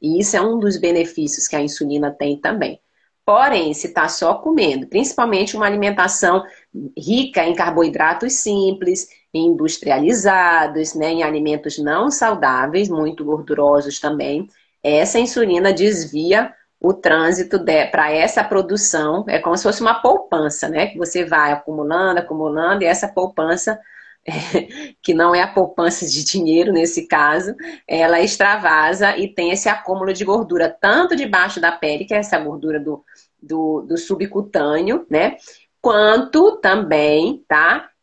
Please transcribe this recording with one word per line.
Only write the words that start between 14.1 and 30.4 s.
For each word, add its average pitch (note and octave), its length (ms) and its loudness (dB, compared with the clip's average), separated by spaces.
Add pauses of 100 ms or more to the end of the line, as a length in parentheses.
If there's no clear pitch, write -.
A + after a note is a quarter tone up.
essa D3+ 380 2
insulina G3 520 2
desvia F3 800 0 (300)
o F#3 100 4
trânsito F3 680 2
de, D#3 260 2
pra D3+ 240 0
essa E3+ 320 0
produção, F#3 840 0
é - 100 0
como E3+ 180 -2
se - 60 -4
fosse G#3 180 0
uma A3+ 220 2
poupança, D#3+ 680 0
né? D#3+ 200 0
Que F3+ 100 -14
você F3 260 -4
vai D3+ 280 2
acumulando, D#3 680 -2
acumulando, D#3+ 640 -2
e F3 40 0
essa E3+ 200 0
poupança, F3+ 720 -2 (480)
<laughs> F3 720 -6
que F3 140 0
não E3+ 180 4
é F3+ 100 2
a F#3 40 0
poupança F3 580 -2
de D3+ 200 -4
dinheiro E3+ 480 2
nesse E3+ 340 0
caso, D#3 480 0 (320)
ela E3 340 2
extravasa G3 960 2
e G3 120 -4
tem F3 240 -4
esse G3 160 -2
acúmulo F#3+ 440 -2
de F#3+ 120 -6
gordura, F3+ 440 0